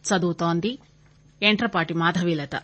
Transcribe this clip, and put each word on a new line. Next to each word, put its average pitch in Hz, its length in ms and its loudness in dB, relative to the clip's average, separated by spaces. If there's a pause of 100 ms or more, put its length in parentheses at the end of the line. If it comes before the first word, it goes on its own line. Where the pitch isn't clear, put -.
చదువుతోంది 170 640 0 (680)
ఎంట్రపాటి 202 540 0
మాధవీలత. 165 680 0